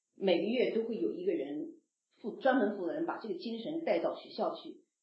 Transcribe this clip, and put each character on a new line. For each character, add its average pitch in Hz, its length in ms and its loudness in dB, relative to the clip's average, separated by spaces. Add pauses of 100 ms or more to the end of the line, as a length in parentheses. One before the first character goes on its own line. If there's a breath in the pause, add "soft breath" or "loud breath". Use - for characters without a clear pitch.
(140)
每 185 280 4
个 - 20 0
月 220 320 4
都 226 100 2
会 233 100 -2
有 165 180 0
一 180 100 -6
个 190 80 2
人 147 360 -2 (520)
负-， 208 120 -6 (100)
专 269 160 6
门 208 180 2
负 185 80 -4
责 160 80 -2
人 160 140 -2
把 - 100 -4
这 - 100 -10
个 202 120 -4
精 226 200 -6
神 165 240 -4
带 190 160 2
到 156 160 0
学 - 140 -14
校 185 260 -2
去， - 220 -14 (260)